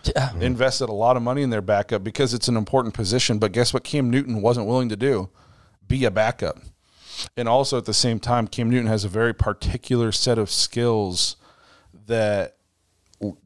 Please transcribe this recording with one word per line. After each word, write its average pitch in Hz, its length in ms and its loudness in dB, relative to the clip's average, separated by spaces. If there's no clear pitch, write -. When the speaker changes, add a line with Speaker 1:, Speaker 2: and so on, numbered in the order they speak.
Speaker 1:
Yeah. 131 360 -2
Speaker 2:
Invested 123 480 0
a 110 40 -6
lot 113 240 4
of 120 60 0
money 131 200 0
in 131 80 0
their 110 120 0
backup 101 400 0
because 117 320 0
it's 120 140 -2
an 120 80 2
important 113 380 0
position. 110 440 0
But 107 140 2
guess 117 220 2
what 131 100 -2
Cam 139 260 0
Newton 127 320 0
wasn't 117 240 2
willing 123 220 0
to 107 80 -4
do? 107 320 0
Be 131 180 0
a 110 60 2
backup. 107 480 -2
And 117 120 -2
also 131 300 2
at 113 60 -4
the 110 100 -2
same 117 260 2
time, 120 280 0
Cam 117 220 -2
Newton 120 180 2
has 107 160 0
a 104 40 -4
very 110 260 0
particular 113 800 -2
set 120 260 0
of 104 120 -2
skills 107 880 0
that 107 500 0
l-, 104 240 -6